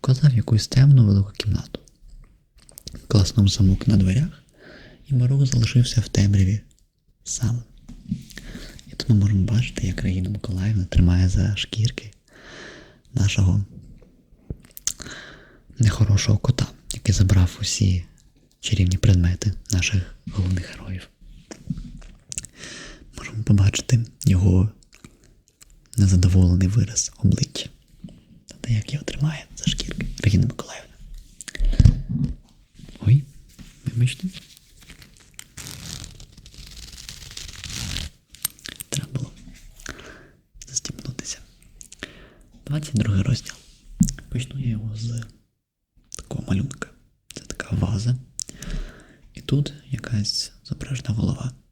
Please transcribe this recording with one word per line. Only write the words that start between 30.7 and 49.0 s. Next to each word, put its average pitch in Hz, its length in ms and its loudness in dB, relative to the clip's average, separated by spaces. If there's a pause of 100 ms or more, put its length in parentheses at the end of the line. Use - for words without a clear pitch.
Ой, 139 180 6 (600)
вибачте. 120 440 -2 (4000)
Треба - 260 -4
було - 160 -8 (1400)
застібнутися. - 720 -12 (1300)
Двадцять 151 280 -8
другий 101 280 0
розділ. - 320 -4 (760)
Почну 131 320 -8
я 123 80 -2
його 107 280 -6
з 117 280 -8 (920)
такого - 320 -10
малюнка. - 400 -6 (460)
Це - 60 -14
така - 360 -8
ваза. 117 400 0 (1160)